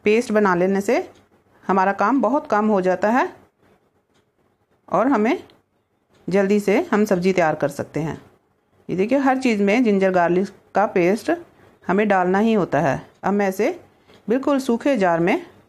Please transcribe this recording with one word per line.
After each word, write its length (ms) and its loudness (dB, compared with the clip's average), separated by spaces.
पेस्ट 280 2
बना 220 2
लेने 260 2
से 160 0
हमारा 300 0
काम 260 0
बहुत 260 -2
कम 200 0
हो 140 2
जाता 300 0
है 160 0
और 180 0
हमें 360 0
जल्दी 320 0
से 160 0
हम 140 2
सब्ज़ी 280 0
तैयार 220 0
कर 140 -4
सकते 320 -8
हैं। 140 -6
ये 80 -6
देखिए, 220 0
हर 200 0
चीज़ 240 0
में 220 2
जिंजर 260 2
गार्लिक 380 0
का 140 2
पेस्ट 420 0
हमें 240 0
डालना 300 2
ही 140 2
होता 280 0
है। 220 -2
अब 100 -2
मैं 160 0
इसे 220 -2
बिल्कुल 320 0
सूखे 360 0
जार 240 2
में 260 0